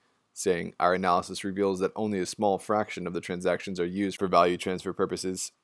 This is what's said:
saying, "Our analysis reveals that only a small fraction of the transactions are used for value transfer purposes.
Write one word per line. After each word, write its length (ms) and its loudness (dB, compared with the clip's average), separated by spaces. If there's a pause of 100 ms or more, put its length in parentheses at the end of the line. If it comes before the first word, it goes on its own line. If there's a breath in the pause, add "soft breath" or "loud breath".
(340)
saying, 460 -2
"Our 140 4
analysis 500 0
reveals 360 0
that 160 0
only 240 -2
a 80 0
small 320 0
fraction 480 -2
of 60 -6
the 80 -4
transactions 580 -4
are 80 2
used 320 -2
for 80 0
value 300 6
transfer 360 -4
purposes. 580 -4 (120)